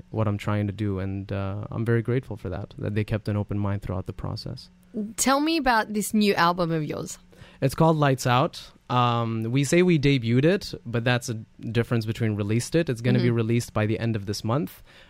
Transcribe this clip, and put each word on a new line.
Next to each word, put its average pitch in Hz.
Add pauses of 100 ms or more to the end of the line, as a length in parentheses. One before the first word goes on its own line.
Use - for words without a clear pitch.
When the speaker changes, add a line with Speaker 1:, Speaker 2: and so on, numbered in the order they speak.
(120)
Speaker 1:
what 110
I'm 101
trying 104
to 98
do, 101
and, 98
uh, 98
I'm 113
very 117
grateful 120
for -
that, 92
that 101
they 104
kept 104
an 107
open 101
mind 101
throughout 92
the 95
process. - (480)
Speaker 2:
Tell 277
me 320
about 226
this 208
new 208
album 170
of 160
yours. - (440)
Speaker 1:
It's 135
called 160
Lights 139
Out. 127 (180)
Um, 117
we 135
say 170
we 180
debuted 131
it, 190 (120)
but 117
that's 123
a 120 (380)
difference 113
between 110
released 107
it. 165
It's 117
gonna 123
be 123
Speaker 2:
Mm-hmm. 120
Speaker 1:
released 117
by 107
the 107
end 113
of 101
this 101
month, 135 (260)